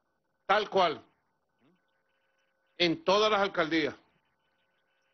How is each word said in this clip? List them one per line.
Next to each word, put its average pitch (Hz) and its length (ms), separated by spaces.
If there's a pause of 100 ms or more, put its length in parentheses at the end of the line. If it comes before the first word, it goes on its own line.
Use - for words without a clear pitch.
(460)
Tal 202 240
cual. 170 340 (1700)
En 170 260
todas 214 280
las 202 100
alcaldías. 160 540 (1200)